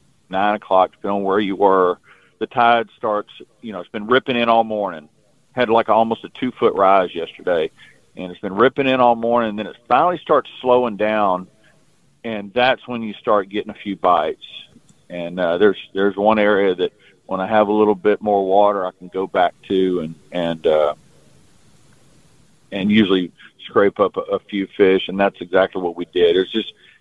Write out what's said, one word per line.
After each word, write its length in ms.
nine 260
o'clock, 380
depending 240
on 60
where 160
you 160
were, 440
the 80
tide 500
starts, 340
you 120
know, 60
it's 100
been 180
ripping 280
in 140
all 140
morning. 460
Had, 160
like, 200
almost 340
a 60
two-foot 460
rise 400
yesterday, 560
and 160
it's 100
been 140
ripping 320
in 140
all 140
morning, 360
and 80
then 80
it 80
finally 320
starts 300
slowing 360
down, 500
and 300
that's 340
when 140
you 140
start 340
getting 220
a 40
few 200
bites. 500
And, 300
uh, 180
there's, 200
there's 220
one 220
area 380
that 180
when 160
I 60
have 220
a 40
little 220
bit 260
more 240
water, 400
I 60
can 160
go 180
back 380
to 380
and, 140
and, 360
uh, 260
and 200
usually 400
scrape 340
up 180
a, 40
a 180
few 280
fish, 400
and 120
that's 220
exactly 400
what 140
we 100
did. 320
It's 140
just 220